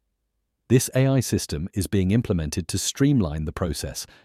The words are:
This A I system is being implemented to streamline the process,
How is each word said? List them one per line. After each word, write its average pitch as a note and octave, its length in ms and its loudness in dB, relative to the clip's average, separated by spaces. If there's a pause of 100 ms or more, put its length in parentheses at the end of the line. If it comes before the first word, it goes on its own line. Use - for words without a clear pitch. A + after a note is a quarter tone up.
(680)
This B2 260 4
A C3+ 140 2
I C3+ 140 2
system F2+ 520 -4
is F#2 140 -2
being F#2+ 240 2
implemented F2+ 560 0
to G2+ 100 -4
streamline F#2 680 0
the E2 80 -6
process, D2+ 520 -6 (200)